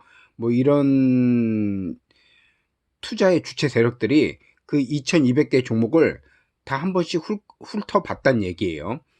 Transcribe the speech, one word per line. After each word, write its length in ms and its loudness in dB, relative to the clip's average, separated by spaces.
뭐 160 -4
이런 1500 2
투자의 420 0
주체 240 -4
세력들이 720 0
그 140 0
이천이백 680 0
개 140 2
종목을 580 2
다 140 -6
한 160 -4
번씩 280 -2
훑-, 220 -8
훑어봤단 840 -2
얘기예요. 580 -6